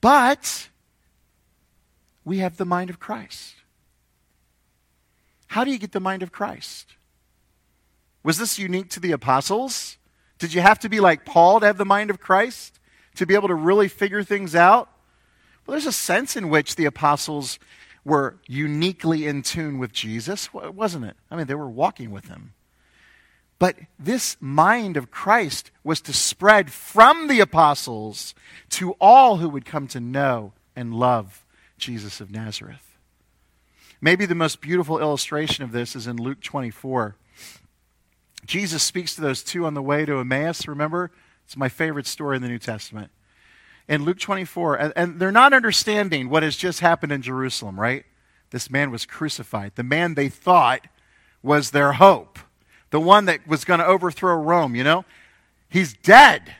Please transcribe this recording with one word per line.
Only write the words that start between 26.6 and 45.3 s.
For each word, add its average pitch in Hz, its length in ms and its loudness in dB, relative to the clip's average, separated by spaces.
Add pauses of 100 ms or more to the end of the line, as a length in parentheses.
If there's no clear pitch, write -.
from 294 560 4
the 262 120 2
apostles 139 960 0 (340)
to 185 240 -6
all 233 440 8
who 165 120 -4
would 139 160 -10
come 143 220 -8
to 127 120 -12
know 120 540 -4 (220)
and 120 180 -10
love 113 500 -2 (340)
Jesus 107 440 -12
of 98 80 -18
Nazareth. 110 680 -14 (1000)
Maybe 180 260 2
the 175 100 -2
most 160 260 -4
beautiful 160 380 -4
illustration 151 640 -4
of 120 80 -12
this 120 240 -8
is 117 100 -12
in 120 120 -10
Luke 127 240 -8
twenty-four. 123 760 -8 (1300)
Jesus 165 380 -4
speaks 180 320 -6
to 160 60 -10
those 139 220 -4
two 175 220 -6
on 151 80 -4
the 143 80 -8
way 143 240 -2
to 143 140 -4
Emmaus, 135 480 -4
remember? 156 440 -6 (320)
It's - 140 -20
my 135 100 -4
favorite 147 380 -6
story 143 300 -6
in 127 80 -6
the 123 40 -8
New 120 120 -8
Testament. 107 500 -12 (800)
In 147 160 -2
Luke 180 160 -4
twenty-four, 175 560 -4
and, 151 200 -4
and 170 240 -4
they're 190 120 -2